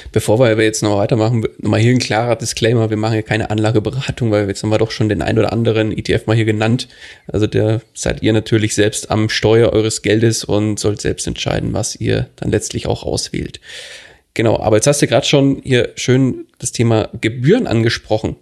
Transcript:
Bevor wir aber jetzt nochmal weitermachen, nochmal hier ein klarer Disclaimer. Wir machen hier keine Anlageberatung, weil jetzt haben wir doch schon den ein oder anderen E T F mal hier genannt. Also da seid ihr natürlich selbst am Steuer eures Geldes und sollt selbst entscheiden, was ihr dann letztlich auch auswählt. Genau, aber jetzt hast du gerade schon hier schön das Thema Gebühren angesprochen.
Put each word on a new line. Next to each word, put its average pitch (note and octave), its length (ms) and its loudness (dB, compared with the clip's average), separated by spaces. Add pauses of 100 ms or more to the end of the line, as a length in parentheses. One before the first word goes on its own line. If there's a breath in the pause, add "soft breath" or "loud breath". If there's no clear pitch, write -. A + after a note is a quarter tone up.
(120 loud breath)
Bevor A2 280 2
wir B2 100 4
aber A2 140 2
jetzt G#2+ 180 -2
nochmal G#2 220 2
weitermachen, A2+ 420 0 (120)
nochmal G#2+ 220 0
hier A#2 120 4
ein B2+ 80 2
klarer A#2 360 -2
Disclaimer. A2+ 540 0
Wir G#2+ 80 -2
machen A2 160 0
hier A2 80 -2
keine G#2+ 260 -2
Anlageberatung, A2 840 -2
weil G#2 180 2
jetzt G2 140 -6
haben G#2+ 80 0
wir G#2+ 80 2
doch A2 120 0
schon A2 180 -2
den F#2+ 140 -2
ein G#2+ 160 0
oder G#2 140 2
anderen A2 440 0
E - 60 -6
T - 100 -2
F - 140 -2
mal A2 100 2
hier A2+ 80 2
genannt. A2 440 0 (400 loud breath)
Also G#2 180 0
da A2 340 0 (140)
seid - 280 -6
ihr A2 120 2
natürlich G#2+ 400 0
selbst - 360 0
am G#2+ 200 0
Steuer A2+ 420 4
eures A2 300 0
Geldes A2 420 2
und G#2 340 0
sollt G#2 220 -2
selbst - 260 -4
entscheiden, - 460 -4
was G2+ 240 -6
ihr A2+ 300 -2 (100)
dann - 140 -6
letztlich - 380 -4
auch - 160 -4
auswählt. - 560 -6 (760 loud breath)
Genau, A2 220 2
aber A2 160 0
jetzt G#2+ 140 4
hast C#3+ 120 2
du C#3 60 2
gerade A#2+ 180 2
schon C#3 380 2
hier B2 320 0
schön B2+ 520 0 (120)
das - 140 -8
Thema A2+ 360 2 (120)
Gebühren C3 480 0
angesprochen. A2+ 720 0